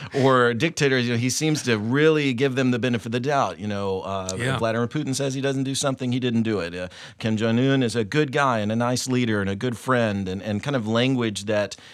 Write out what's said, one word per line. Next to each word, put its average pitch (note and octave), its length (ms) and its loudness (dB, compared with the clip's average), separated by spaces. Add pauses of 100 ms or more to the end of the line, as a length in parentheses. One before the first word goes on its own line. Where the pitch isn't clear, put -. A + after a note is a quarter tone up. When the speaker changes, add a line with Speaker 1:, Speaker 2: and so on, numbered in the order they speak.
(140)
Speaker 1:
or B2+ 400 4
dictators, C3+ 520 2
you A#2+ 80 0
know, A#2 40 0
he B2 120 0
seems D3+ 340 0
to A#2 140 2
really C#3 560 2
give C3 220 0
them B2+ 160 2
the A#2+ 80 0
benefit A#2+ 260 -2
of A#2 80 -8
the B2 80 -2
doubt. B2 400 0
You G#2 60 -6
know, G2+ 340 -2
uh, F#2+ 360 -6
Speaker 2:
Yeah. B2+ 200 -2
Speaker 1:
Vladimir A2+ 320 0
Putin C#3 260 -4
says C3+ 180 -2
he C3+ 60 -6
doesn't C3+ 240 -2
do C3+ 100 -4
something, C3 380 -2
he B2+ 80 0
didn't A#2 240 2
do A2 160 0
it. E2+ 160 -6
Uh, F2+ 140 -8 (280)
Kim A2 200 0
Jong-un B2 440 2
is A2+ 140 0
a A#2 80 2
good C3+ 300 0
guy C3+ 260 2
and G#2 140 0
a - 20 0
nice A#2+ 320 0
leader B2 320 2
and G2 100 0
a G2 60 -2
good A#2+ 220 -4
friend, G#2+ 500 0
and, F#2 140 -6
and G#2 200 -2
kind C#3+ 140 -2
of A2 100 -2
language A#2 600 0
that G#2 320 -2 (160)